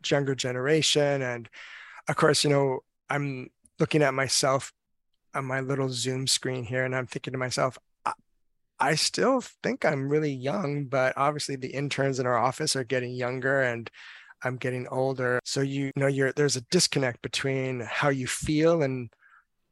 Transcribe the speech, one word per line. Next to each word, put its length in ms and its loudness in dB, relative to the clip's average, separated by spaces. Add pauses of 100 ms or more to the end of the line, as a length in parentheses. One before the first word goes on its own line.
younger 300 2
generation. 840 2
And 280 -6 (580)
of 80 0
course, 280 4
you 60 4
know, 320 4 (280)
I'm 400 -4 (300)
looking 220 4
at 120 4
myself 600 0 (600)
on 120 -4
my 140 -2
little 300 0
Zoom 380 -2
screen 360 -2
here, 220 -2
and 100 -2
I'm 120 -4
thinking 260 -8
to 40 -4
myself, 400 -2 (280)
"I, 80 -2 (680)
I 160 2
still 460 2 (220)
think 200 -4
I'm 240 0
really 240 0
young, 540 -4
but 320 0
obviously 400 -2
the 160 -8
interns 460 0
in 60 0
our 120 2
office 400 0
are 80 -2
getting 280 -2
younger 480 0
and 280 -2 (540)
I'm 140 -2
getting 300 -4
older." 580 0
So, 160 -2
you 340 -2
know, 120 2
you're, 260 2
there's 220 2
a 60 -4
disconnect 600 2
between 580 -2
how 280 0
you 180 0
feel 560 2
and 260 -2 (640)